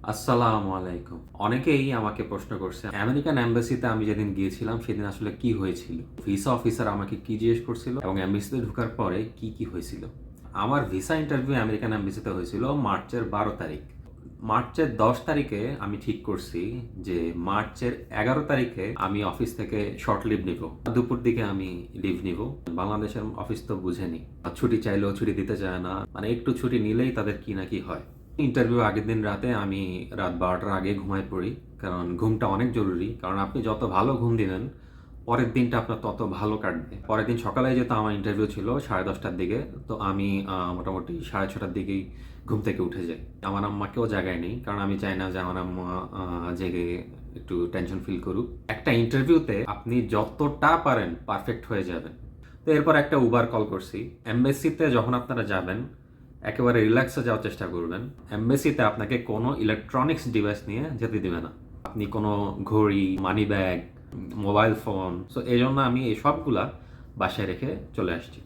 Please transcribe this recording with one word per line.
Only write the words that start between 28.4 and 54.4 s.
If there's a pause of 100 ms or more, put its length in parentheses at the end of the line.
আগের
দিন
রাতে
আমি
রাত
বারোটার
আগে
ঘুমায়
পড়ি, (240)
কারণ
ঘুমটা
অনেক
জরুরি।
কারণ
আপনি
যত
ভালো
ঘুম
দিবেন, (560)
পরের
দিনটা
আপনার
তত
ভালো
কাটবে। (100)
পরের
দিন
সকালে
যেহেতু
আমার
ইন্টারভিউ
ছিল
সাড়ে
দশটার
দিকে, (260)
তো
আমি,
আহ,
মোটামুটি
সাড়ে
ছটার
দিকেই (360)
ঘুম
থেকে
উঠে
যাই। (240)
আমার
আম্মাকেও
জাগাই
নেই,
কারণ
আমি
চাই
না
যে
আমার
আম্মা,
আহ,
জেগে (420)
একটু
টেনশন
ফিল
করুক। (220)
একটা
ইন্টারভিউতে
আপনি
যতটা
পারেন (120)
পারফেক্ট
হয়ে
যাবেন। (520)
তো
এরপর
একটা
Uber
কল
করছি। (140)
এম্বাসিতে